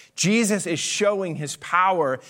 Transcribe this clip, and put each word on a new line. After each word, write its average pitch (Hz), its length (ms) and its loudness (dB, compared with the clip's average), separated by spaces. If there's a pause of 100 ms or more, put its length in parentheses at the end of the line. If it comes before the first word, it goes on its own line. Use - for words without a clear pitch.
(140)
Jesus 208 500 0
is 165 140 -2
showing 196 560 0
his 143 220 -8
power 170 720 2